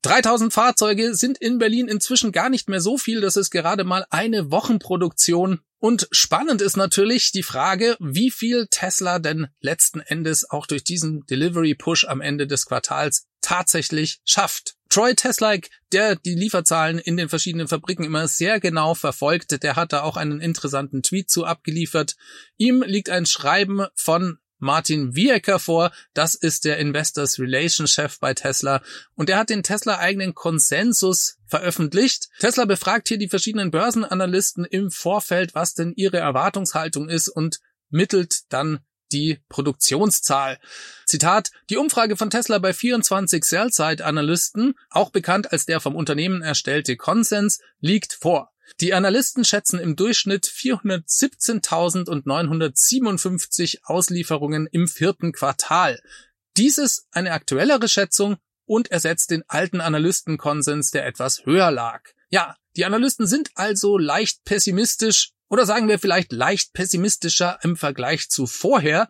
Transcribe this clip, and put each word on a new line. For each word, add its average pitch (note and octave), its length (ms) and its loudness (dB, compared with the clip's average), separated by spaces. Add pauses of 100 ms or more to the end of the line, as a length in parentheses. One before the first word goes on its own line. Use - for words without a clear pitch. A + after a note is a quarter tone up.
Dreitausend A3+ 500 4
Fahrzeuge A3 600 4
sind B3+ 240 0
in A#3+ 200 0
Berlin A3+ 300 2
inzwischen G#3+ 440 0
gar G3 180 0
nicht - 180 -2
mehr F#3+ 120 0
so A3 180 0
viel. A3+ 240 -2
Das F#3+ 140 0
ist G3 140 0
gerade F#3 340 0
mal F#3 260 -2
eine G3+ 400 0
Wochenproduktion. F3+ 1080 2 (180)
Und A3 320 2
spannend B3+ 500 2
ist G3+ 160 0
natürlich G3 560 2
die F#3+ 100 -2
Frage, F#3+ 580 0
wie F3 300 0
viel A#3 400 -2
Tesla F3+ 480 -2
denn D#3 300 -2 (120)
letzten D3+ 400 0
Endes D#3 500 -2
auch D3 160 -6
durch C#3+ 180 -4
diesen D#3 420 -4
Delivery-Push D#3+ 760 0
am C3+ 160 -4
Ende D3 260 -4
des C#3+ 200 -4
Quartals C#3 600 -2 (120)
tatsächlich D#3+ 840 -2
schafft. - 520 0 (140)
Troy A#3+ 240 4
Teslaik, G#3+ 560 0 (220)
der G3+ 240 4
die F3 180 -6
Lieferzahlen E3 640 2
in E3+ 180 -4
den E3+ 140 -2
verschiedenen E3 380 -4
Fabriken E3+ 360 -4
immer D#3 240 -2
sehr F#3+ 320 0
genau E3 340 0
verfolgt, D3+ 680 -2
der D3 140 0
hat E3 180 0
da C#3+ 80 0
auch D#3 160 -4
einen D3+ 220 -4
interessanten C#3 640 -4
Tweet - 280 -4
zu E3 160 0
abgeliefert. D#3+ 680 -4 (440)
Ihm B3+ 240 4
liegt G3+ 260 -2
ein F3+ 180 -2
Schreiben G3 680 0
von E3+ 440 0 (220)
Martin C#3+ 520 0
Viecker G3+ 460 2
vor, E3 320 2 (240)
das D#3 200 0
ist - 300 -2
der D3+ 140 0
Investors D3 600 -2
Relations C#3 520 0
Chef - 280 0
bei C#3 140 -2
Tesla C3+ 500 -2 (320)
und D3+ 140 -2
der F#3 80 2
hat A3 140 0
den G#3 140 -2
Tesla G3+ 340 -2
eigenen F#3 360 -2
Konsensus F3+ 1000 0 (100)
veröffentlicht. F3 920 0
Tesla A#3+ 260 2
befragt G3+ 440 0
hier A3 100 -2
die G3+ 100 -2
verschiedenen G3+ 440 -2
Börsenanalysten F#3 920 0
im F#3+ 260 -2
Vorfeld, F3+ 640 -2
was E3 200 -2
denn E3+ 220 -2
ihre F#3 220 0
Erwartungshaltung D#3+ 920 -2
ist E3 180 0
und D#3+ 300 -4 (320)
mittelt F3+ 600 0
dann C#3+ 280 -2 (340)
die D3+ 280 -2 (100)
Produktionszahl. C#3 1080 0 (460)
Zitat, F3 460 2 (180)
„Die G#3+ 80 -2
Umfrage A#3+ 400 2
von G#3+ 140 -2
Tesla A3 280 0
bei F#3 140 2
vierundzwanzig G3 720 0
Sell-Side-Analysten, E3 1300 0 (140)
auch - 220 0
bekannt F#3 420 -2
als E3 140 -2
der D#3+ 140 0
vom C#3+ 140 -2
Unternehmen E3 460 -2
erstellte D3 560 -2
Konsens, G#3 600 0 (220)
liegt F#3+ 340 0
vor.“ D#3+ 400 0 (260)
Die F3+ 140 2
Analysten G3+ 500 2
schätzen - 340 0
im E3 180 -2
Durchschnitt G3 500 0
vierhundertsiebzehntausendneunhundertsiebenundfünfzig F3 3500 0
Auslieferungen D#3 840 -2
im E3+ 220 0
vierten E3+ 440 -2
Quartal. D#3 680 0 (560)
Dies C4+ 220 4
ist - 320 -2
eine F3+ 220 -2
aktuellere G#3+ 560 2
Schätzung G3+ 480 2 (300)
und A3+ 240 0
ersetzt E3 400 0
den D#3+ 180 0
alten F3+ 320 -2
Analystenkonsens, D3+ 1120 0
der C#3 160 -2
etwas B2+ 380 -4
höher F3 260 4
lag. A#2 320 -4 (280)
Ja, E3+ 260 -2 (200)
die E3 80 0
Analysten A3+ 420 0
sind C#4 280 0
also G3+ 440 0
leicht E3+ 460 -2
pessimistisch G#3 880 0 (160)
oder A3 180 4
sagen G#3+ 220 2
wir G#3+ 100 4
vielleicht F3+ 340 0
leicht C3+ 400 -2
pessimistischer F3+ 920 0
im E3+ 140 0
Vergleich C#3 540 -4
zu C3+ 160 0
vorher. F3 640 0